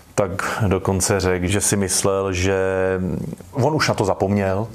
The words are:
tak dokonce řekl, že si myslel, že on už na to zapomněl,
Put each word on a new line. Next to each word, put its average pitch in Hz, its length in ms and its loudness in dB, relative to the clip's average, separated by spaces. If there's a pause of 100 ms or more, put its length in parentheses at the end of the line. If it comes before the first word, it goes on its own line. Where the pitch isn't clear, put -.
(140)
tak 95 540 -2
dokonce 95 520 2
řekl, 90 260 0
že 98 140 0
si - 160 0
myslel, 98 560 0
že 95 240 0 (960)
on 139 220 0
už 139 140 0
na - 60 2
to 113 100 2
zapomněl, 98 680 0